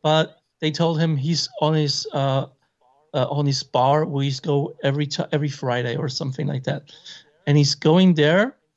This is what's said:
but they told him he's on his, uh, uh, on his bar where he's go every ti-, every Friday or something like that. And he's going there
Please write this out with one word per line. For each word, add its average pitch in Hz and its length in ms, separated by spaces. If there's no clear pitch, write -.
but 160 380
they 156 120
told 160 280
him 160 180
he's 147 320
on 156 120
his, 151 400
uh, 135 340
uh, 131 160
on 143 160
his 139 180
bar 143 420
where 143 180
he's 135 160
go 143 440
every 143 240
ti-, - 240
every 147 180
Friday 123 460
or 143 140
something 131 360
like 135 200
that. 143 260
And 143 100
he's 143 180
going 175 400
there 170 420